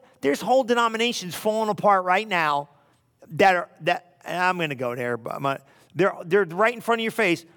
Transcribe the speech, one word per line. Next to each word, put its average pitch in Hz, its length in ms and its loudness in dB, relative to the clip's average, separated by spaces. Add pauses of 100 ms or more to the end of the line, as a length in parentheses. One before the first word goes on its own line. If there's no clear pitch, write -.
(220)
there's 277 180 0
whole 254 240 2
denominations 226 720 -2
falling 214 340 -2
apart 202 360 2
right 190 220 2
now 151 440 0 (580)
that 185 280 4
are, 175 120 -2 (140)
that, - 420 -4
and 175 180 -4
I'm 180 160 2
gonna 151 160 -2
go 120 200 -4
there, 120 220 -4
but 117 260 -8
my, 139 160 -2 (360)
they're, 180 200 2 (100)
they're 185 200 2
right 202 300 0
in 226 60 -14
front 233 200 0
of - 20 -4
your 226 80 -2
face. 185 340 0 (120)